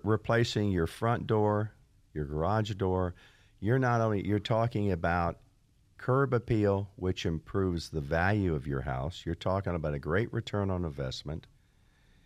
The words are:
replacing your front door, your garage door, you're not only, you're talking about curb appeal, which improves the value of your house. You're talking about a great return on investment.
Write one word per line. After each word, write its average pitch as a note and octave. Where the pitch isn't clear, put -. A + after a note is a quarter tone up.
replacing A2
your E2+
front -
door, G#2
your D2+
garage G2
door, F#2
you're A#2
not A#2+
only, G#2+
you're G2+
talking A2
about E2+
curb C3
appeal, G2+
which F#2
improves F2
the D#2+
value F2
of C#2+
your C2+
house. C2+
You're E2+
talking F#2+
about D#2
a C#2+
great E2+
return G2+
on F2+
investment. C#2+